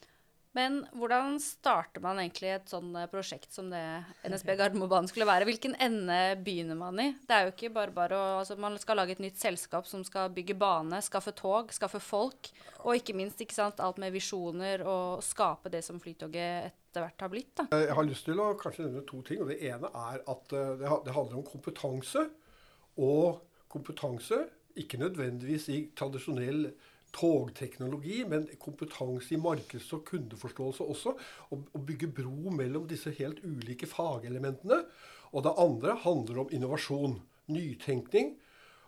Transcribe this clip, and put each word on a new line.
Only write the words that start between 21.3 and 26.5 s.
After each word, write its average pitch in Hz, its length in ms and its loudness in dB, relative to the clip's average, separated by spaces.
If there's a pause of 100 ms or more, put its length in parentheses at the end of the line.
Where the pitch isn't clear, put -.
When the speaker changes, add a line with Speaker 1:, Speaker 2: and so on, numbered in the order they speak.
Speaker 2:
om 160 100 -12
kompetanse, 151 760 -2 (680)
og 156 460 4 (260)
kompetanse, 151 760 -2 (260)
ikke - 320 -4
nødvendigvis 135 640 -2
i 147 140 0 (100)
tradisjonell 135 800 -2 (460)